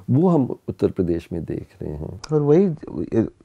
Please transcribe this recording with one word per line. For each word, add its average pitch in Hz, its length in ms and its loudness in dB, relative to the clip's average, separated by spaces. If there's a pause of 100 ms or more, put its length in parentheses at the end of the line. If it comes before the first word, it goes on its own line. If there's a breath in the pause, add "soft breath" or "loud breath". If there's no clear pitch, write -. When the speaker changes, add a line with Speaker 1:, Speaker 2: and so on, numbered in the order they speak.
Speaker 1:
वो 156 200 4
हम 151 260 2 (120)
उत्तर - 240 0
प्रदेश 85 420 -2
में 82 120 -6
देख - 220 -8 (140)
रहे 78 120 -8
हैं। 78 280 -12 (120)
Speaker 2:
और 151 80 2
वही 151 240 4 (480)
ए-, 110 140 2 (180)